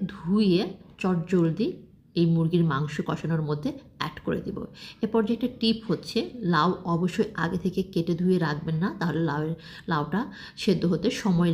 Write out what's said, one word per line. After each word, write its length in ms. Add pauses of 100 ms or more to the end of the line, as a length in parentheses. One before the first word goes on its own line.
ধুয়ে 680 (240)
চটজলদি 760 (460)
এই 160
মুরগির 380
মাংস 220 (140)
কষানোর 400
মধ্যে 220 (300)
অ্যাড 160 (100)
করে 200
দিব। 120 (460)
এরপর 220
যে 100
একটা 140 (100)
টিপ 180 (120)
হচ্ছে, 280 (360)
লাউ 160 (240)
অবশ্যই 340 (160)
আগে 200
থেকে 160 (140)
কেটে 260
ধুয়ে 260
রাখবেন 360
না, 60 (120)
তাহলে 200 (100)
লাউয়ের, 260 (360)
লাউটা 280 (420)
সেদ্ধ 200 (100)
হতে 160 (140)
সময় 320